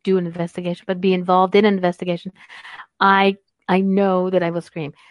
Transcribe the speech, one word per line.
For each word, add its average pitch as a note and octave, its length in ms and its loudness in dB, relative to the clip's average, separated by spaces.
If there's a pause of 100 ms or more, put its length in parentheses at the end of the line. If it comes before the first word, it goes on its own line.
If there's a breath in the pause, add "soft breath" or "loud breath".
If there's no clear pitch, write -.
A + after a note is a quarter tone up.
do F#3+ 140 0
an F3 80 -4
investigation, F3 600 -8
but F#3 140 -6
be F#3 140 2
involved F#3 400 2
in G3+ 100 4
an G#3 100 2
investigation, F3+ 580 -4 (680 loud breath)
I, G3 360 4 (320)
I F#3 120 2
know F#3+ 500 0
that F3+ 120 0
I E3+ 80 -2
will E3+ 120 -6
scream. D#3 300 -12 (180 soft breath)